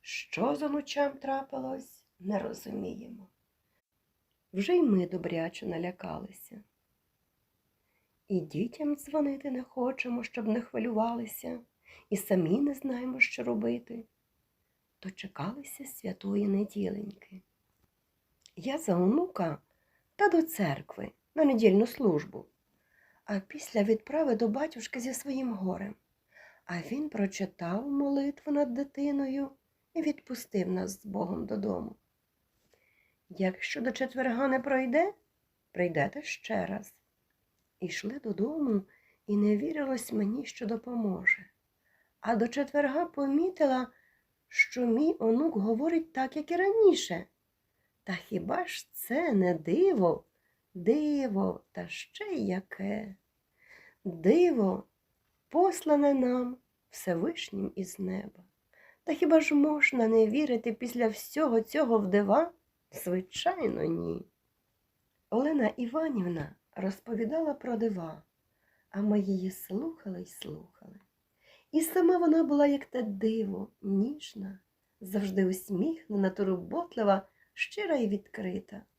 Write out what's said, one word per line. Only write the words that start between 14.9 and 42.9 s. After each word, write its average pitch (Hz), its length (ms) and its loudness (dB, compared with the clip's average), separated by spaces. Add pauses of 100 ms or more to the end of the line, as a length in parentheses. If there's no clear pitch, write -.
Дочекалися 196 840 -10
святої 202 640 -4
неділеньки. 202 960 -4 (1120)
Я 262 220 -4
за 196 180 0
онука 190 640 2 (580)
та 403 120 4
до 330 140 6
церкви - 680 -4 (220)
на 311 100 4
недільну 226 420 8
службу, - 600 0 (800)
а 202 160 -4
після 233 420 -4
відправи 240 540 2
до 226 120 2
батюшки 262 520 -6
зі 247 140 -6
своїм 262 400 -4
горем. 190 400 -6 (680)
А 175 160 -8
він 269 280 -6
прочитав 196 840 -4
молитву 277 600 -2
над 285 220 0
дитиною 277 760 -2 (440)
і 330 80 -2
відпустив 247 680 -2
нас 185 320 -4
з - 40 -16
Богом 196 400 -4
додому. 208 500 -4 (1300)
Якщо 190 520 -4
до 254 120 -2
четверга 262 560 -2
не 262 120 2
пройде, 269 520 2 (600)
прийдете 175 500 0
ще 202 440 -4
раз. 202 280 -8 (840)
Ішли 214 380 -8
додому, 226 640 0 (440)
і 208 100 0
не 208 200 4
вірилось 269 560 -2
мені, 214 320 0
що - 220 -10
допоможе. 214 800 -2 (760)
А 226 160 0
до 233 120 2
четверга 285 580 0